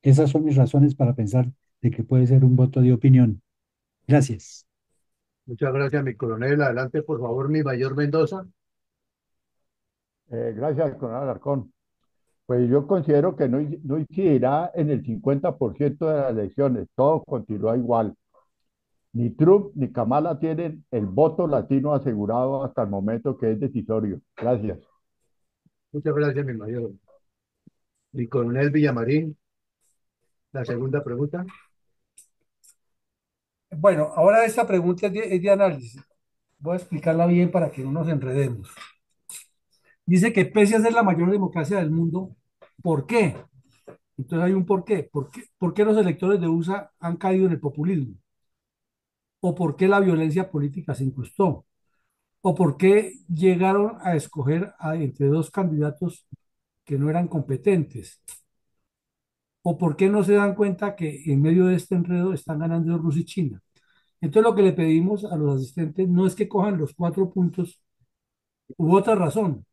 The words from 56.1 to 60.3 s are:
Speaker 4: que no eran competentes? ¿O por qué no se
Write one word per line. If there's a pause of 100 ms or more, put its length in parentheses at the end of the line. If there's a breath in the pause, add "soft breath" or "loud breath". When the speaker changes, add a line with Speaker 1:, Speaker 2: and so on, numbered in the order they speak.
Speaker 4:
que
no
eran
competentes? (1400)
¿O
por
qué
no
se